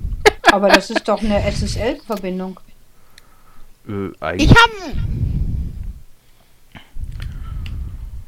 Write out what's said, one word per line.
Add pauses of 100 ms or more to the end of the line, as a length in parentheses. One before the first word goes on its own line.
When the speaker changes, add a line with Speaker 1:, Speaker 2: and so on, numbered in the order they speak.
(520)
Speaker 1:
Aber
das
ist
doch
eine
S-S-L-Verbindung. (1300)
Speaker 2:
Äh, (100)
eigentlich.
Speaker 3:
Ich
hab (240)
ihn. (2750)